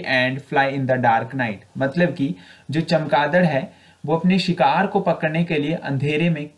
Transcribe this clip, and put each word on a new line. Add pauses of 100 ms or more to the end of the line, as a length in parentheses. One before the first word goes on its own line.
and
fly
in
the
dark
night?"
मतलब
कि (360)
जो
चमगादड़
है (240)
वो
अपने
शिकार
को
पकड़ने
के
लिए
अंधेरे
में